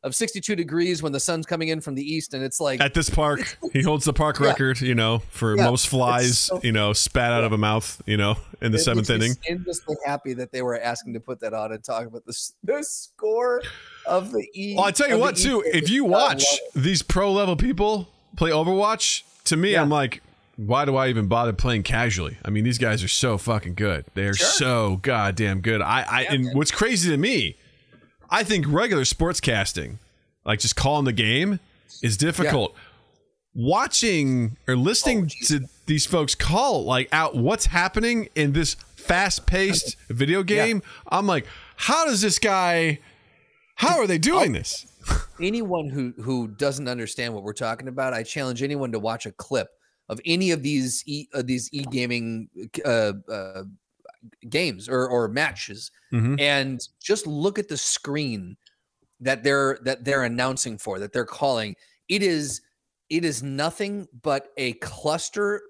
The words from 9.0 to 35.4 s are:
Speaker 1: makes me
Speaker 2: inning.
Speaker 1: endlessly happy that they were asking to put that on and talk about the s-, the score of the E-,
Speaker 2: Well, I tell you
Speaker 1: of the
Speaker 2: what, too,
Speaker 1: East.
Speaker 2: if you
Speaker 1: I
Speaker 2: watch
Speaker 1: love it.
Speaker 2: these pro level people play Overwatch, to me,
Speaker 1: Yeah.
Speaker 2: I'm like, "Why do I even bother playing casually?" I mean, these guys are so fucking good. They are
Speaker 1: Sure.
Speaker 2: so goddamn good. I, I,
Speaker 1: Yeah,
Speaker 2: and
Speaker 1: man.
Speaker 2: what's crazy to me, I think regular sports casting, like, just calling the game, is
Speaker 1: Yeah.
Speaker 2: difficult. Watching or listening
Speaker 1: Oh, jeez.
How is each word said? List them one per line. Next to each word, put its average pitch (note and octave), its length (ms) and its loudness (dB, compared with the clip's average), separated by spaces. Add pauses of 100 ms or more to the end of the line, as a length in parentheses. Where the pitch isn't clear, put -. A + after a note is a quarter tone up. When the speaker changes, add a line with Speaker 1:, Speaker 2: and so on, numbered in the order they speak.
Speaker 1:
makes A2+ 100 2
me A2 80 4
Speaker 2:
inning. B2+ 100 0 (100)
Speaker 1:
endlessly F3 560 -6
happy C#3+ 300 -4
that B2 180 -8
they B2+ 120 -4
were A#2+ 160 -2
asking A#2+ 340 -4
to A2+ 60 -8
put B2 220 -10
that A2 120 -6
on A2 200 -4
and A2 100 -12
talk A#2 240 -6
about A2+ 180 -16
the A#2+ 60 -14
s-, - 220 -8 (100)
the C4+ 200 0
score A#3+ 760 -2 (460)
of F#3+ 240 0
the A3 240 -4
E-, G3+ 200 -6
Speaker 2:
Well, F#3+ 100 4
I G3+ 60 4
tell C#4+ 180 2
you A#3+ 60 4
Speaker 1:
of A3 40 4
the B3+ 60 4
Speaker 2:
what, B3+ 100 0
too, A#3+ 320 2
Speaker 1:
East. D#3+ 80 2
Speaker 2:
if D#3 160 2
you C4 160 2
Speaker 1:
I - 20 2
Speaker 2:
watch G3+ 400 4
Speaker 1:
love C#3+ 100 2 (160)
it. C#3 60 0
Speaker 2:
these F3 220 2
pro G3 280 2
level F#3+ 240 2
people G#3 540 0 (260)
play E3 140 2
Overwatch, F#3+ 720 2 (240)
to D#3+ 120 2
me, F#3+ 160 4
Speaker 1:
Yeah. F3 80 4
Speaker 2:
I'm D3 80 2
like, C#3+ 320 0 (360)
"Why A#2+ 260 0
do C3+ 140 2
I C3 100 2
even A2+ 200 2
bother A#2 260 2
playing A2+ 300 2
casually?" G#2+ 600 -2
I - 60 -6
mean, G#2+ 160 2
these A#2+ 120 2
guys A2+ 260 0
are F2+ 40 -4
so A#2 300 0
fucking F#2 380 -4
good. F#2 280 -2 (100)
They G2 120 -2
are G2 80 0
Speaker 1:
Sure. F#2+ 140 2
Speaker 2:
so A2+ 540 2
goddamn G2+ 600 0
good. A2 200 0
I, A2 200 6
I, B2+ 220 2
Speaker 1:
Yeah, D#3 100 0
Speaker 2:
and C3 120 2
Speaker 1:
man. B2 120 0
Speaker 2:
what's D3 140 2
crazy G#3 380 2
to D3 80 4
me, D#3 380 2 (720)
I G#3+ 140 4
think F#3 240 2
regular E3 380 4
sports E3+ 340 0
casting, G2 600 -2 (460)
like, G#2+ 140 2
just - 160 0
calling C#3+ 300 2
the B2 80 2
game, B2+ 480 2 (420)
is A2 180 0
Speaker 1:
Yeah. D3+ 60 4
Speaker 2:
difficult. D3+ 480 0 (800)
Watching C#3+ 1040 2 (100)
or B2+ 80 2
listening G#3 480 2
Speaker 1:
Oh, - 20 2
jeez. - 220 -4